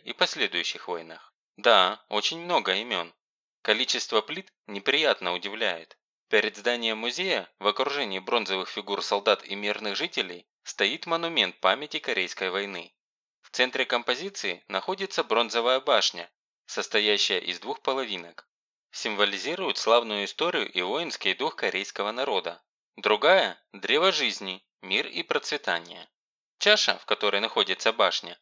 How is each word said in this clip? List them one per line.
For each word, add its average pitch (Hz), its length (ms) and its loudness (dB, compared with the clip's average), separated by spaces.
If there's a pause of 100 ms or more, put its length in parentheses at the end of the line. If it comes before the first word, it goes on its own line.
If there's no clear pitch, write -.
и - 80 -8
последующих 101 760 -2
войнах. 82 460 -10 (240)
Да, 104 540 6
очень 107 300 -2
много 110 420 0
имен. 92 320 -6 (480)
Количество 113 580 0
плит 165 320 -6 (140)
неприятно 107 680 0
удивляет. 92 640 -4 (320)
Перед 104 300 2
зданием 113 400 -2
музея, 123 600 -4
в 98 80 -4
окружении 131 520 -2
бронзовых 95 500 -2
фигур 101 340 -6
солдат 101 440 2
и - 80 -10
мирных 104 420 -4
жителей, 98 500 -6 (160)
стоит 110 440 -2
монумент 165 520 0
памяти 131 420 0
Корейской 95 500 -2
войны. 95 440 -6 (460)
В - 80 -20
центре 127 380 0
композиции 123 840 -4
находится 180 560 -4
бронзовая 117 560 2
башня, 104 500 0 (360)
состоящая 104 720 2
из 87 220 -6
двух 131 200 -10
половинок. 107 640 -6 (440)
Символизирует 107 880 -2
славную 110 480 2
историю 160 440 -2
и 90 120 -2
воинский 113 500 -2
дух 147 240 -4
корейского 98 540 -2
народа. 107 520 -2 (340)
Другая – 107 600 6 (160)
древо 123 380 4
жизни, 104 500 -2 (220)
мир 98 240 -2
и 165 160 -6
процветание. 87 840 -4 (500)
Чаша, 202 400 4
в - 60 -20
которой 101 360 0
находится 101 520 0
башня, 95 500 0